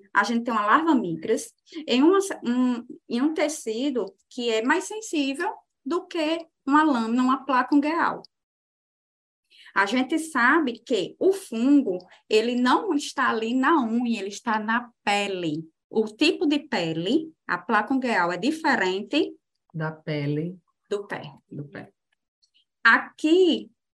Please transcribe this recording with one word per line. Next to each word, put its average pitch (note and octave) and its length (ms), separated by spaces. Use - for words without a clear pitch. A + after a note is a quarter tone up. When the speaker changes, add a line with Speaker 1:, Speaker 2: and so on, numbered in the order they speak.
Speaker 1:
a G#3 120
gente A#3 200
tem A#3+ 80
uma G#3 140
larva D4+ 280
micras G3+ 600
em B3+ 160
uma F#4+ 180
ce-, - 240
um, B3 420
em A#3 140
um D#4 100
tecido C4+ 720
que A#3+ 220
é A3 120
mais D#4+ 220
sensível E4+ 680
do F4 240
que E4 400
uma D4 160
lâmina, A#3+ 400
uma C4 240
placa B3+ 280
ungueal. D4+ 480
A G3 120
gente B3+ 320
sabe C4 600
que G3+ 380
o - 140
fungo, A#3 640
ele A3+ 280
não D#4+ 360
está C#4+ 380
ali A3+ 240
na C#4+ 280
unha, A#3 380
ele G3 80
está G#3+ 300
na A3+ 320
pele. F#3 640
O A3 160
tipo D4+ 400
de D4 140
pele, F3+ 720
a F3+ 100
placa A3 380
ungueal A3 360
é F3+ 60
diferente A#3 1000
Speaker 2:
Da D#3+ 180
pele. D#3 680
Speaker 1:
do G3+ 160
pé. - 160
Speaker 2:
Do D3 180
pé. - 220
Speaker 1:
Aqui, C4 840